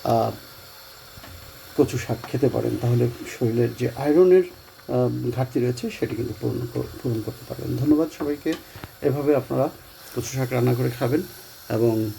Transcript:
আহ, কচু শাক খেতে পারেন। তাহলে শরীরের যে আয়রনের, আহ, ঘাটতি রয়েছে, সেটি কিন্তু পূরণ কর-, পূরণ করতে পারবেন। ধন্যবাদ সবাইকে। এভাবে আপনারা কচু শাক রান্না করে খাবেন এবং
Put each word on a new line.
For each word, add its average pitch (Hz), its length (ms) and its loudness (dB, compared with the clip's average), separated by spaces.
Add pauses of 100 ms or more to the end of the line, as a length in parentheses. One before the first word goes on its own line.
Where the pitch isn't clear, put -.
আহ, 113 260 4 (1500)
কচু 131 220 2
শাক 120 180 -4 (120)
খেতে 131 200 2
পারেন। 117 320 0
তাহলে 120 280 4 (300)
শরীরের 117 300 2 (100)
যে 120 180 -2
আয়রনের, 180 480 6
আহ, 123 920 -4
ঘাটতি 127 240 0
রয়েছে, 123 300 -2
সেটি - 260 -4
কিন্তু 110 240 -4
পূরণ 120 340 -2
কর-, - 280 -6
পূরণ 113 240 -2
করতে - 220 -10
পারবেন। 123 280 -6
ধন্যবাদ 151 320 4 (100)
সবাইকে। 147 340 -2 (500)
এভাবে 143 340 4
আপনারা 131 320 0 (480)
কচু 127 200 -6
শাক 127 160 -2
রান্না 123 220 4
করে 127 160 0
খাবেন 135 320 0 (460)
এবং 110 500 2